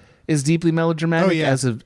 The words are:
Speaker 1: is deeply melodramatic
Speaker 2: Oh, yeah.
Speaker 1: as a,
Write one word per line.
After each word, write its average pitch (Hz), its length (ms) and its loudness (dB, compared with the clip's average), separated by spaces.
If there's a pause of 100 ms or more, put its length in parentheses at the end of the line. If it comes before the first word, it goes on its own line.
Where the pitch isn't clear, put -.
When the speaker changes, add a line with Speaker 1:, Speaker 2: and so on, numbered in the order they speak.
(300)
Speaker 1:
is 151 140 0
deeply 165 280 2
melodramatic 165 580 0
Speaker 2:
Oh, 175 40 2
yeah. 156 160 0
Speaker 1:
as 131 160 0
a, 120 200 -2